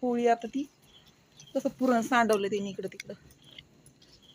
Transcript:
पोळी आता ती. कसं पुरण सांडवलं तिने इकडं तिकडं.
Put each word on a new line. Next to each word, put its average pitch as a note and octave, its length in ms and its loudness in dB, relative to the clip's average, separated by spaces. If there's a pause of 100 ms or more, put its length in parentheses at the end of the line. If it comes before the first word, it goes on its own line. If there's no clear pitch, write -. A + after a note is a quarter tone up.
पोळी A#3+ 260 0
आता A#3 200 2
ती. C#4 220 -6 (840)
कसं C4+ 140 -2
पुरण B3 320 2
सांडवलं A3 460 2
तिने G3+ 220 -4
इकडं F#3+ 180 -4
तिकडं. G3+ 260 -12 (1200)